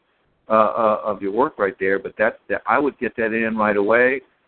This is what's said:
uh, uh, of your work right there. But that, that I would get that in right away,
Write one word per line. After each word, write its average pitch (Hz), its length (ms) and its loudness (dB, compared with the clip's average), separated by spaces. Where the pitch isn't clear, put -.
uh, 113 40 -4
uh, 110 520 2
of 104 160 -4
your 98 120 -4
work 127 260 -2
right 98 220 0
there. 95 180 0
But 95 200 -12
that, 113 200 0
that 101 180 -4
I 113 120 2
would 143 200 -2
get 113 180 -8
that 113 160 -2
in 113 240 -2
right 107 200 0
away, 120 440 2